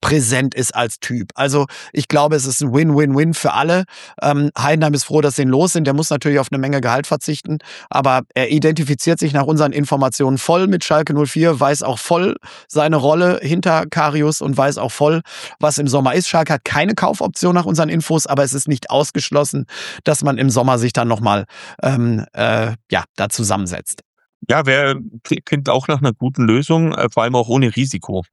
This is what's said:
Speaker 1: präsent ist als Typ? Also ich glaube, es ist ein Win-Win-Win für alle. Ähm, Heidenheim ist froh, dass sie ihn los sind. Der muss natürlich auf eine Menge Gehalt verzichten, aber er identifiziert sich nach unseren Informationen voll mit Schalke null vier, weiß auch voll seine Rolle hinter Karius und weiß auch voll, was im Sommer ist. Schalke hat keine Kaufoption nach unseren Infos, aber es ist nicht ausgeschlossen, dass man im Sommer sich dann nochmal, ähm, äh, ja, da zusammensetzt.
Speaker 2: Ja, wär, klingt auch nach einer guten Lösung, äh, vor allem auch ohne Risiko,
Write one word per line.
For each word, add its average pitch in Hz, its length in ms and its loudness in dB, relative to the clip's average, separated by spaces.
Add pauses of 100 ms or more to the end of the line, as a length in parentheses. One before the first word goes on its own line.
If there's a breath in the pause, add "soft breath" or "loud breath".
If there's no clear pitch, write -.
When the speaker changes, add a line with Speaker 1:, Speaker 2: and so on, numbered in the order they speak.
Speaker 1:
präsent 131 560 0
ist 127 180 -4
als 117 240 -2
Typ? 120 380 -8
Also 139 300 0 (260 loud breath)
ich - 160 -4
glaube, 151 260 2
es 131 120 0
ist 135 140 -4
ein 139 120 -2
Win-Win-Win 147 640 2
für - 180 -2
alle. 175 320 2 (360 loud breath)
Ähm, 143 380 0
Heidenheim 151 360 2
ist 139 100 -2
froh, 156 160 2
dass 147 160 0
sie 147 60 0
ihn 131 60 2
los 147 240 2
sind. 165 120 0
Der 135 100 2
muss 156 160 0
natürlich 143 300 2
auf 131 100 -4
eine 139 80 -4
Menge 135 220 -2
Gehalt 127 260 0
verzichten, 151 520 -4 (320 loud breath)
aber 131 320 2 (120)
er 123 160 0
identifiziert 156 680 0
sich 156 120 0
nach 143 120 2
unseren 151 260 2
Informationen 139 680 0
voll 175 300 0
mit 190 180 0
Schalke 156 300 2
null 147 140 2
vier, 156 320 2
weiß 143 240 0
auch 120 160 -4
voll 170 340 0 (320 loud breath)
seine 156 300 2
Rolle 160 460 2
hinter 165 440 0
Karius 151 540 0
und 147 160 -2
weiß 139 220 2
auch 110 140 -4
voll, 160 300 2 (380 loud breath)
was 151 180 0
im 143 80 -2
Sommer 131 280 2
ist. 180 140 0
Schalke 160 260 2
hat 139 100 -4
keine 180 320 0
Kaufoption - 580 0
nach 175 120 2
unseren 160 220 0
Infos, 160 380 0
aber 139 160 0
es 131 100 0
ist 139 140 -4
nicht - 240 -4
ausgeschlossen, 143 760 0 (360 loud breath)
dass 151 220 0
man 139 140 0
im 131 120 2
Sommer 127 280 2
sich 117 140 0
dann 120 140 0
nochmal, 104 380 0 (400 loud breath)
ähm, 120 480 0
äh, 113 400 -2 (180)
ja, 90 140 -2 (100)
da 101 140 -2
zusammensetzt. 98 720 -4 (480)
Speaker 2:
Ja, 147 160 2
wär, 135 320 2 (480)
klingt 143 240 -2
auch 135 180 2
nach 147 140 0
einer 131 140 0
guten 127 300 -2
Lösung, 156 500 2
äh, - 180 -2
vor 113 120 0
allem 123 100 -2
auch 117 140 2
ohne 123 280 2
Risiko, 98 560 -4